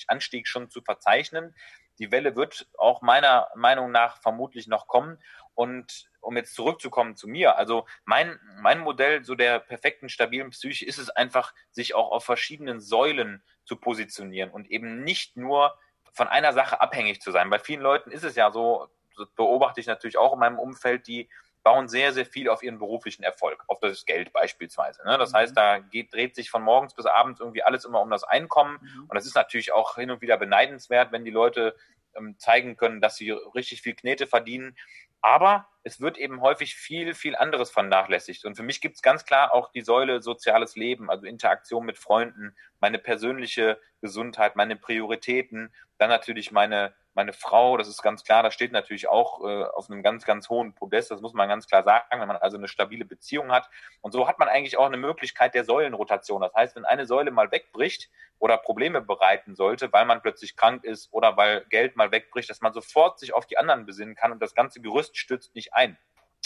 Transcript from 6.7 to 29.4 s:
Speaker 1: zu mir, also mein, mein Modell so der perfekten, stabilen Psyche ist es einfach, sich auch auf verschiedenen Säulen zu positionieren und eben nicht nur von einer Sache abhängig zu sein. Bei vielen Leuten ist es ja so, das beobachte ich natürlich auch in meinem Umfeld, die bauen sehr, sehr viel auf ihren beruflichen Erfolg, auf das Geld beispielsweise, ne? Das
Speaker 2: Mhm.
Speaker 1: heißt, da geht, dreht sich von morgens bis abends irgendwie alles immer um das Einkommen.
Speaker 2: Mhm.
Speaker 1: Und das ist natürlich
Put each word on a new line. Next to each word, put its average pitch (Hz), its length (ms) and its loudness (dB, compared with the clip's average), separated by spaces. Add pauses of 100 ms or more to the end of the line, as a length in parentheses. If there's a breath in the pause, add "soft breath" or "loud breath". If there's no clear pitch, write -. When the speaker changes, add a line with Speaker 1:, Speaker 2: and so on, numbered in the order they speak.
Speaker 1:
zu - 120 -18
mir, 135 300 4
also 110 300 -2 (180 loud breath)
mein, 151 340 0 (200)
mein 123 200 4
Modell 143 440 0
so 123 100 -10
der 120 260 2
perfekten, - 500 -6
stabilen 127 420 -4
Psyche - 340 -10
ist 139 140 -10
es 127 100 -12
einfach, 123 460 -2 (160 soft breath)
sich - 240 -6
auch 113 160 2
auf 117 120 0
verschiedenen 127 580 -6
Säulen 113 640 0 (220)
zu - 120 -10
positionieren 98 760 -8
und 104 180 -16
eben 113 340 -10
nicht - 340 -6
nur 143 380 2 (380 soft breath)
von - 140 0
einer 143 240 2
Sache 131 300 0
abhängig 107 400 -2
zu 95 100 -8
sein. 90 180 2
Bei 104 100 2
vielen 147 200 -10
Leuten 139 320 -2
ist 156 140 -10
es 143 100 -8
ja 107 160 4
so, 113 380 -2 (280)
das 101 180 -14
beobachte 120 440 2
ich 117 80 -10
natürlich 113 300 -6
auch - 160 4
in 127 60 -4
meinem 120 200 2
Umfeld, 127 480 -4
die 120 220 -12 (340 soft breath)
bauen 127 240 8
sehr, 131 240 2
sehr 127 140 -2
viel 131 240 -4
auf 110 140 0
ihren 113 160 -10
beruflichen 104 440 -8
Erfolg, 87 440 -4
auf - 120 -4
das 98 260 -4
Geld 87 280 -4
beispielsweise, - 720 -4
ne? 113 120 2
Das 113 140 -2
Speaker 2:
Mhm. 107 60 2
Speaker 1:
heißt, 120 180 2
da 104 240 4
geht, 110 340 -12
dreht 117 220 -4
sich 120 140 -12
von 113 140 -4
morgens 131 320 2
bis 120 100 -8
abends 120 340 2
irgendwie 117 240 -6
alles 127 220 2
immer 117 160 0
um 110 80 -4
das 104 160 -4
Einkommen. 147 560 0
Speaker 2:
Mhm. 135 220 -20
Speaker 1:
Und - 120 -8
das 101 100 -4
ist 131 100 -10
natürlich - 360 -2